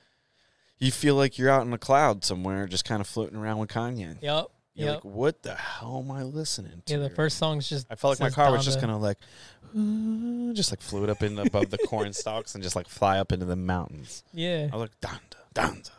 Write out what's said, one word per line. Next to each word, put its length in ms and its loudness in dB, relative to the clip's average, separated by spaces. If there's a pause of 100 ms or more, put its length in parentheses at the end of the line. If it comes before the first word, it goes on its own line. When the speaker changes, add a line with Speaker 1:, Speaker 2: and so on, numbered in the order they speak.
(800)
Speaker 1:
you 140 4
feel 220 4
like 240 4
you're 120 6
out 160 6
in 60 -2
a 60 -2
cloud 460 4
somewhere, 420 -2
just 180 -2
kinda 200 -2
floating 320 -4
around 220 -4
with 120 -4
Kanye. 520 -6
Speaker 2:
Yep, 240 0 (280)
Speaker 1:
You're 160 -4
Speaker 2:
yep. 60 -2
Speaker 1:
like, 80 -12
"What 380 0
the 140 -10
hell 500 -8
am 60 -8
I 100 -6
listening 640 -8
to?" 80 -4
Speaker 2:
Yeah, 60 2
the 100 -2
first 260 0
song's 320 0
just 220 -6
Speaker 1:
I 60 -8
felt 160 4
like 80 -2
my 80 2
Speaker 2:
says 80 -2
Speaker 1:
car 160 8
was 120 4
just 140 2
Speaker 2:
Donda. 40 0
Speaker 1:
kinda 160 0
like, 200 0 (580)
"Ooh," 800 -2
just, 160 0
like, 100 -8
float 300 -2
up 140 -2
in 140 -2
above 320 2
the 80 -4
corn 340 -2
Speaker 2:
<laughs> 80 -8
Speaker 1:
stalks 340 -6
and 80 -10
just, 140 -4
like, 120 -4
fly 300 2
up 140 0
into 120 0
the 120 0
mountains. 680 -4 (100)
Speaker 2:
Yeah. 400 -2
Speaker 1:
I 40 -6
was 120 -4
like, 120 -20
"Donda, 360 -12 (160)
Donda, 460 -2